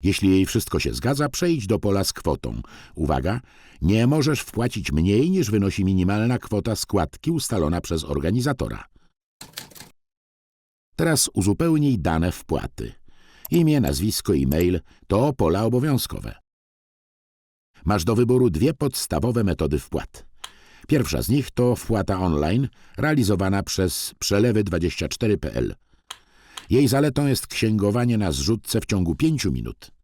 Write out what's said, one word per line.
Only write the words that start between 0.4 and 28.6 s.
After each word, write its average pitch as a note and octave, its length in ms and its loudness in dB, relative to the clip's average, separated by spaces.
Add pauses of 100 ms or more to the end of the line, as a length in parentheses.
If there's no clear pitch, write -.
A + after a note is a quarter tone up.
wszystko - 340 -2
się A1+ 140 -4
zgadza, C3+ 340 -2
przejdź D#3+ 380 -2
do G#2 120 2
pola G2 260 0
z - 80 -4
kwotą. B1 500 -4 (320)
Uwaga, D2+ 460 0 (420)
nie G#2+ 240 4
możesz D3 340 2
wpłacić G#2+ 520 -4
mniej, G2+ 380 2
niż F3 200 0
wynosi G2 340 2
minimalna G2 540 2
kwota F#2 380 -4
składki - 540 -2
ustalona F2 500 0
przez D#2+ 240 -4
organizatora. D2 800 -2 (2000)
Teraz D#3+ 380 2
uzupełnij C#3+ 640 2
dane E2 340 0
wpłaty. - 600 -8 (580)
Imię, D#3 300 4
nazwisko, G2 540 0
e-mail D#2+ 460 2 (260)
to B2 260 2
pola F#2+ 320 0
obowiązkowe. A#2+ 760 -2 (1500)
Masz F2+ 200 0
do A2+ 100 2
wyboru B2 360 4
dwie G2 240 2
podstawowe A#2 720 -2
metody D2+ 340 0
wpłat. - 480 -10 (640)
Pierwsza A2+ 340 0
z - 60 -4
nich C3 220 0
to B2 260 2
wpłata G2 440 -2
online, F2+ 480 0 (280)
realizowana G2 680 0
przez - 560 -4
Przelewy G#2 460 2
dwadzieścia F2 440 -2
cztery G#2 300 0
P B1+ 160 -6
L. A1 200 -2 (960)
Jej C3 180 4
zaletą C#3+ 380 2
jest C3+ 200 0
księgowanie A2 720 0
na F#2+ 140 0
zrzutce F#2 480 -2